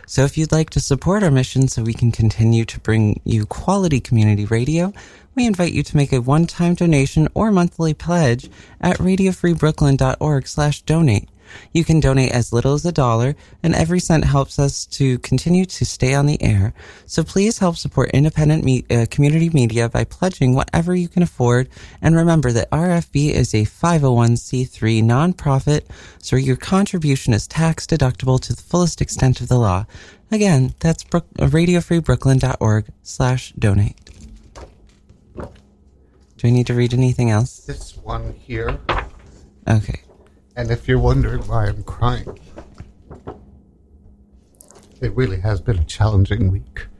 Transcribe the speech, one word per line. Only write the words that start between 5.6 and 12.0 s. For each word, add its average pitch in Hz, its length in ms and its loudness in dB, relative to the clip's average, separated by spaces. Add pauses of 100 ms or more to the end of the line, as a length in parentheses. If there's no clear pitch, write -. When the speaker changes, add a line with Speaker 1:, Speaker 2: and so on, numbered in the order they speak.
Speaker 1:
you 147 100 -2
to - 140 -2
make 143 160 0
a 131 80 2
one-time 165 540 0
donation 156 580 2
or 214 180 0
monthly 175 440 0
pledge 151 560 0 (320)
at 180 160 0
radiofreebrooklyn 175 960 2
dot 131 240 0
org 147 260 0
slash 147 360 -2
donate. 156 440 2 (460)
You 165 120 2
can 160 160 2